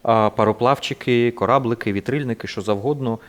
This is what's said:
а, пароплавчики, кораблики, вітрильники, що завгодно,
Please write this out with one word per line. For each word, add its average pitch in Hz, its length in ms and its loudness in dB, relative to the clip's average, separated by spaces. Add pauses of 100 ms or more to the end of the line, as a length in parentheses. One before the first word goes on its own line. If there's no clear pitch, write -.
а, 110 280 4
пароплавчики, 120 1000 0
кораблики, 117 640 0
вітрильники, 120 560 -4
що - 120 -8
завгодно, 117 580 -2 (100)